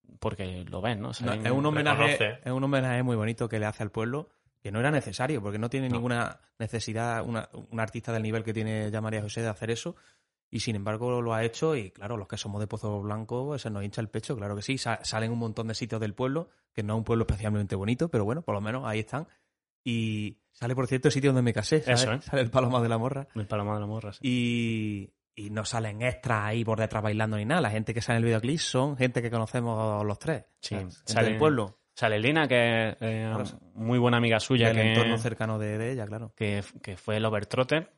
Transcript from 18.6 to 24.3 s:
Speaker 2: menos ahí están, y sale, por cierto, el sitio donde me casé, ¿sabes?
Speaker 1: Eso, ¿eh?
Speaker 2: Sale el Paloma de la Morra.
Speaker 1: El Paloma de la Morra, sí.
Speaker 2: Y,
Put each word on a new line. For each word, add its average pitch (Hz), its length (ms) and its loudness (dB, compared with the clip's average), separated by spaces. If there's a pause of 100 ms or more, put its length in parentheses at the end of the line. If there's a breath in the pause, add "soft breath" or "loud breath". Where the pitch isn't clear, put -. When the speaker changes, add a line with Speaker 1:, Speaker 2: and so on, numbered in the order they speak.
Speaker 2:
menos 120 260 -4
ahí 110 140 -2
están, 139 260 -6 (560 soft breath)
y 110 560 -2 (140)
sale, 120 240 -4
por 127 100 0
cierto, 131 220 2
el - 40 6
sitio 135 180 4
donde 131 120 4
me 117 100 4
casé, 151 300 2
¿sabes? 123 200 4
Speaker 1:
Eso, 117 100 2
¿eh? 143 100 -2
Speaker 2:
Sale 139 200 0
el 120 80 0
Paloma 127 300 4
de 117 80 4
la 113 100 2
Morra. 135 360 -2
Speaker 1:
El 104 140 -4
Paloma 104 260 0
de 107 60 -2
la 104 60 -4
Morra, 107 260 -6
sí. - 100 -18
Speaker 2:
Y, 117 880 0 (240)